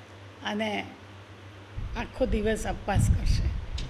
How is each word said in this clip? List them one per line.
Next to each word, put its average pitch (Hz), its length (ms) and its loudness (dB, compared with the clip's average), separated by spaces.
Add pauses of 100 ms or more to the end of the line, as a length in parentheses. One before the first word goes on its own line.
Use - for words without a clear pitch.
(460)
અને 208 400 -2 (1120)
આખો - 280 -2
દિવસ 214 420 2
ઉપવાસ 190 420 2
કરશે. - 340 6 (460)